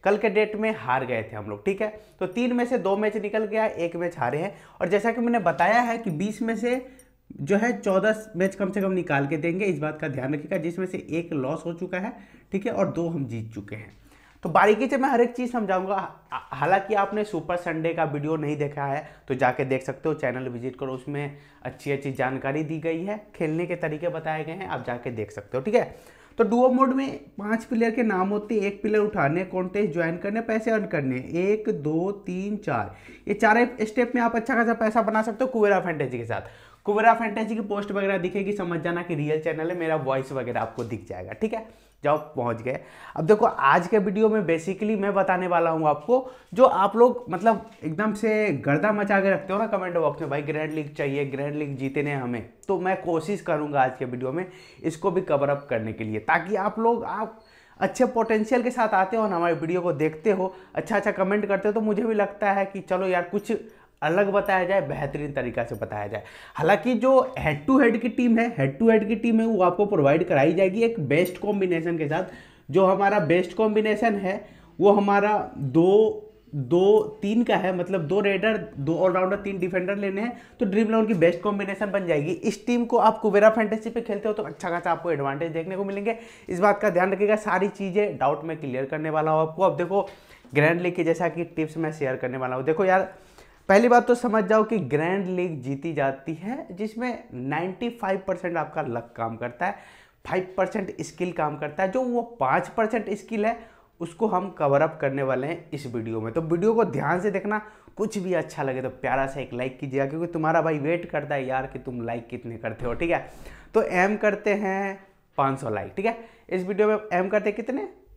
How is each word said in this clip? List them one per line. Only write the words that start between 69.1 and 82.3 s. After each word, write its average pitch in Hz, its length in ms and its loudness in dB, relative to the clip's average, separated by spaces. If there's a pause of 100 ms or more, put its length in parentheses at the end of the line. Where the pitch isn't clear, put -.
टीम 226 240 2
है, 226 80 2
वो 208 160 2
आपको 208 220 4
प्रोवाइड 165 420 4
कराई 156 260 4
जाएगी 190 280 2
एक 226 180 0
बेस्ट 156 380 0
कॉम्बिनेशन 175 600 0
के 156 100 -2
साथ। 160 160 0 (480)
जो 185 140 6
हमारा 196 340 4
बेस्ट 175 380 2
कॉम्बिनेशन 214 580 2
है 196 320 -4 (320)
वो 196 120 8
हमारा 202 640 4
दो, 185 640 4 (340)
दो, 175 440 4 (220)
तीन 214 220 2
का 220 120 2
है, 185 220 0
मतलब 180 240 -2
दो 170 180 0
रेडर, 202 380 2 (200)
दो 143 200 -2
ऑलराउंडर, 185 400 2
तीन 196 220 -6
डिफेंडर 185 360 -2
लेने 196 260 -4
हैं, 240 160 -4 (220)
तो 240 60 2
ड्रीम 208 220 2
इलेवन 220 180 4
की 220 80 0
बेस्ट 175 280 4
कॉम्बिनेशन 196 500 -4
बन 190 160 -2
जाएगी। 156 240 0